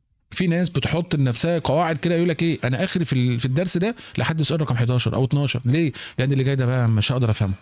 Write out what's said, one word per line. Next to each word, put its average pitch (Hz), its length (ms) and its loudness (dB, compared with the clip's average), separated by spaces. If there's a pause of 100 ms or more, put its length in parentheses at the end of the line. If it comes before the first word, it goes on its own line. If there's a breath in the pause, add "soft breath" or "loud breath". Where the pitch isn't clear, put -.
(300)
في 185 160 -2
ناس 170 220 2
بتحط 165 460 -4
لنفسها 147 440 0
قواعد 160 380 0
كده، 170 180 0
يقول 170 140 2
لك 165 140 -2
ايه، 165 220 0
انا 127 200 -2
اخري 180 200 -2
في - 80 -2
ال، 123 280 0
في 135 60 -2
الدرس 156 300 0
ده 208 200 -2 (220 loud breath)
لحد 156 240 0
سؤال 156 180 0
رقم 123 160 -2
حداشر 120 380 2
او 127 100 0
اتناشر. 139 400 0
ليه؟ 147 280 2 (260 loud breath)
لان 131 140 2
اللي 131 120 2
جاي 135 120 0
ده 127 100 0
بقى 123 220 2
مش 110 240 2
هقدر 123 180 2
افهمه. 98 320 0